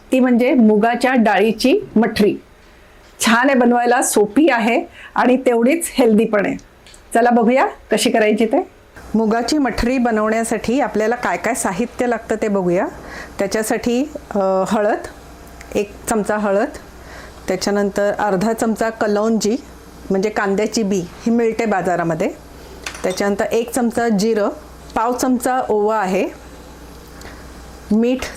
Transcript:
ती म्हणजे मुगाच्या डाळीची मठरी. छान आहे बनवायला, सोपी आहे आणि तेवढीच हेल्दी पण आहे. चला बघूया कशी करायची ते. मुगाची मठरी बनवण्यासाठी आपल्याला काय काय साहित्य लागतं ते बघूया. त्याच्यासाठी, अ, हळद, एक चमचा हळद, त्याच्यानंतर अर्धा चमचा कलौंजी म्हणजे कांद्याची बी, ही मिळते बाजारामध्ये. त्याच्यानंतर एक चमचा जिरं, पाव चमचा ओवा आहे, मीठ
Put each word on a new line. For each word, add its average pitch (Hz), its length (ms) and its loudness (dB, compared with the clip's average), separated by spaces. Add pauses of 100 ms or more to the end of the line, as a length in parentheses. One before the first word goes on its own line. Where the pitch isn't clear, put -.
(120)
ती 262 80 4
म्हणजे 247 340 4
मुगाच्या 233 600 4
डाळीची 220 680 4 (160)
मठरी. 220 400 2 (840)
छान 240 300 2
आहे 269 80 4
बनवायला, 240 440 4
सोपी 277 460 2
आहे 233 360 2 (300)
आणि 247 220 4
तेवढीच 262 560 2
हेल्दी 226 320 4
पण 208 220 0
आहे. - 100 -4 (580)
चला 240 160 4
बघूया 247 360 4 (260)
कशी 220 180 2
करायची 214 360 2
ते. 277 360 -2 (320)
मुगाची 226 440 0
मठरी 254 400 -2
बनवण्यासाठी 226 840 0
आपल्याला 220 360 -2
काय 202 200 -2
काय 214 180 -4
साहित्य 226 520 -4
लागतं 226 360 -2
ते 220 60 0
बघूया. 196 380 0 (520)
त्याच्यासाठी, 220 720 -2 (220)
अ, 208 40 -2 (280)
हळद, 214 320 0 (760)
एक - 340 -6
चमचा 214 280 0
हळद, 208 320 0 (800)
त्याच्यानंतर 202 640 0
अर्धा 208 400 0
चमचा 226 380 -2
कलौंजी 214 640 0 (540)
म्हणजे 190 200 0
कांद्याची 214 520 -2
बी, 196 180 0
ही - 300 -6
मिळते 226 340 0
बाजारामध्ये. 180 680 -2 (720)
त्याच्यानंतर 202 420 -2
एक 226 260 -2
चमचा 233 380 0
जिरं, 214 400 0 (460)
पाव 247 240 -2
चमचा 254 500 0
ओवा 214 300 0
आहे, 196 300 -2 (1600)
मीठ 240 300 2 (160)